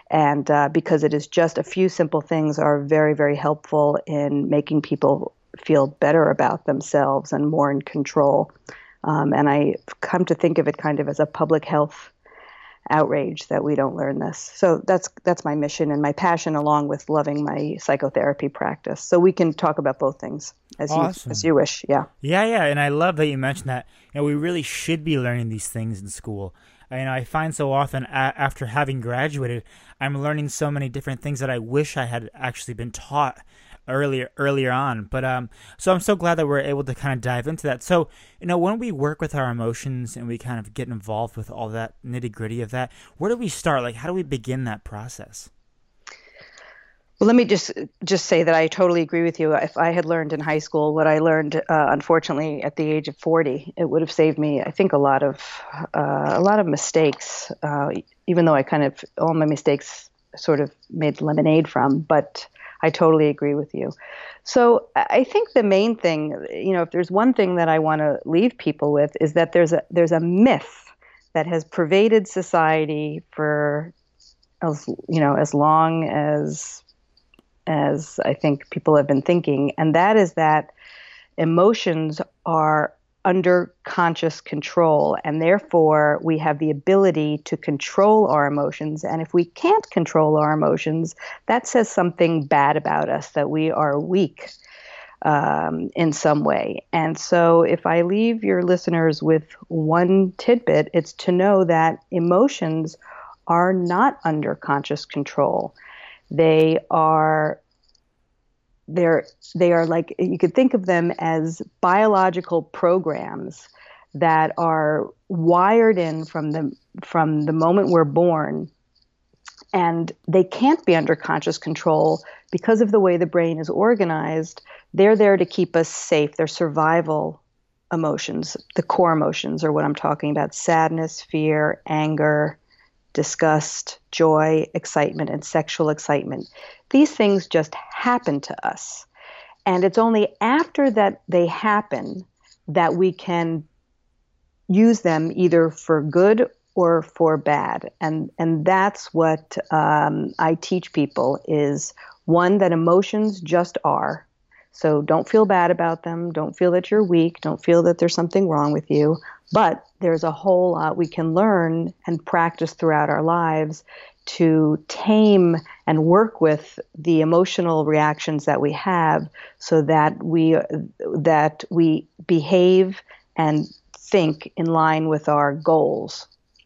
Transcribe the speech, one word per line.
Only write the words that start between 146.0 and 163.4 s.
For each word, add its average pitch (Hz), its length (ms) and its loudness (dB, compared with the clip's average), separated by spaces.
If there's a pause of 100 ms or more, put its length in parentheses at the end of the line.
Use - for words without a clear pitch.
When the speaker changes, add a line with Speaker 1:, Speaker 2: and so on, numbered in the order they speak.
Speaker 1:
good 185 480 4 (260)
or 170 280 2
for 156 340 0
bad. - 520 -2 (120)
And, 156 360 -4
and 165 280 0
that's 190 480 0
what, 160 440 0 (140)
um, 151 640 0
I 165 180 0
teach 175 360 -6
people 139 560 -2
is, 147 460 -2 (320)
one, 175 320 4
that 185 160 2
emotions 190 640 2
just 175 460 0
are, - 420 -2 (480)
so 151 260 2
don't 160 260 0
feel 220 180 4
bad 180 260 4
about 170 320 -2
them. 170 300 -6
Don't 156 240 -6
feel 180 140 4
that 180 200 0
you're 214 120 4
weak. 170 360 2
Don't - 240 -6
feel 170 200 4
that 170 140 4
there's 170 160 0
something 175 360 0
wrong 147 240 0
with 147 180 -4
you. 151 260 2 (360)
But 202 320 2 (160)
there's 165 240 0
a 156 80 -2
whole 180 400 2
lot 156 240 -2
we 170 100 0
can 160 260 -4
learn 170 600 2 (120)
and 170 200 -6
practice 170 480 -2
throughout 151 360 0
our 151 140 0
lives 160 640 -2 (400)